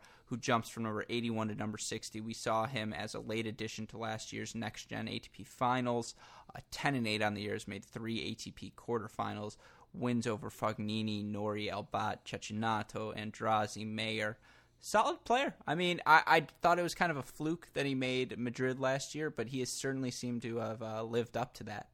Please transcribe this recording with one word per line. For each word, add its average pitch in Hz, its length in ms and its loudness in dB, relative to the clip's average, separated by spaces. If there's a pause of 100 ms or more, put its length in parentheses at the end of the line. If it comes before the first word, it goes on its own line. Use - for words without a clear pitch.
(260)
who 120 100 -6
jumps 113 320 2
from - 140 -8
number 107 260 -2
eighty-one 113 400 0
to 104 60 -2
number 107 240 -4
sixty. - 420 -6
We 113 140 -6
saw 110 320 2
him 107 260 -2
as 104 220 -6
a 110 60 -4
late 113 260 -2
addition 110 400 -6
to - 100 -12
last 110 340 -6
year's 110 240 -6
Next 110 360 -6
Gen 110 180 -4
A 107 100 -2
T - 140 -16
P - 120 -14
Finals, 123 720 0 (400)
uh, - 60 -12 (100)
ten 143 240 0
and 117 140 2
eight 107 140 2
on 104 100 4
the 104 80 -4
year, 101 140 -2
has 104 120 -6
made 101 160 -8
three 113 380 -4
A 107 140 -4
T - 160 -10
P - 260 -14
quarterfinals, 107 800 -4 (380)
wins 120 320 2
over 113 240 -2
Fognini, 107 760 -2
Nori, 104 480 -2
Elbat, 104 540 -2
Cecchinato, 107 880 -2
Andrade, 107 720 0
Mayer. 110 500 -2 (440)
Solid 269 440 2
player. 254 300 2 (120)
I 147 80 2
mean, 175 300 2
I, 156 220 12
I 160 200 8 (140)
thought 175 180 6
it 175 40 4
was 165 120 0
kind 175 160 4
of 151 60 0
a 131 60 -4
fluke 156 500 -4
that 139 140 0
he 139 80 2
made 127 440 0
Madrid 127 400 0
last 135 360 0
year, 151 160 -2
but 117 180 -4
he 131 120 -2
has 123 100 -2
certainly 131 400 -2
seemed 120 320 -4
to 117 160 -2
have, 113 240 -2
uh, 110 220 -4
lived 117 340 0
up 123 160 -2
to - 100 -12
that. 104 300 -8